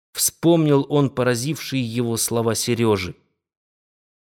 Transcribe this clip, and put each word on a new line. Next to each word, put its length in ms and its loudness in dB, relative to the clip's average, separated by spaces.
вспомнил 720 2
он 220 2
поразившие 720 -2
его 340 -2
слова 380 -2
Сережи. 600 0